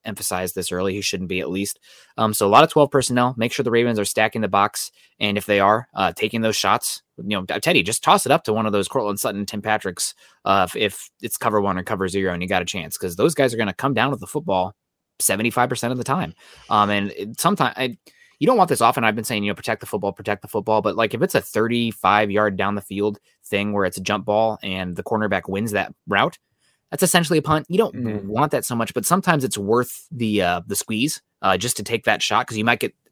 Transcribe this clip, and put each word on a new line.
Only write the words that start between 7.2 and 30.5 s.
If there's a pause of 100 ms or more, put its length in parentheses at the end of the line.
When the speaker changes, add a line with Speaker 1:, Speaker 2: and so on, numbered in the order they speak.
Speaker 1:
know,
Teddy,
just
toss
it
up
to
one
of
those
Cortland
Sutton,
Tim
Patricks, (300)
uh,
if,
if (120)
it's
cover
one
or
cover
zero
and
you
got
a
chance,
'cause
those
guys
are
gonna
come
down
with
the
football (460)
seventy-five
percent
of
the
time. (380)
Um,
and
it,
sometimes
I, (420)
you
don't
want
this
often.
I've
been
saying,
you
know,
protect
the
football,
protect
the
football.
But,
like,
if
it's
a
thirty-five
yard
down
the
field (240)
thing
where
it's
a
jump
ball
and
the
cornerback
wins
that (140)
route, (500)
that's
essentially
a
punt.
You
don't
Speaker 2:
Mm-hmm.
Speaker 1:
want
that
so
much,
but
sometimes
it's
worth
the,
uh,